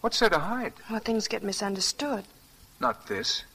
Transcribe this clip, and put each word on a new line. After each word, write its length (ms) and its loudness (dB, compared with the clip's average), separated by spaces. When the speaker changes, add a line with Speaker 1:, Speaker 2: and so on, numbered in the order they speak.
Speaker 1:
What's 200 0
there 100 8
to 80 6
hide? 340 -2
Speaker 2:
Well, 100 0
things 280 0
get 140 -4
misunderstood. 800 -2
Speaker 1:
Not 280 -2
this. 340 -4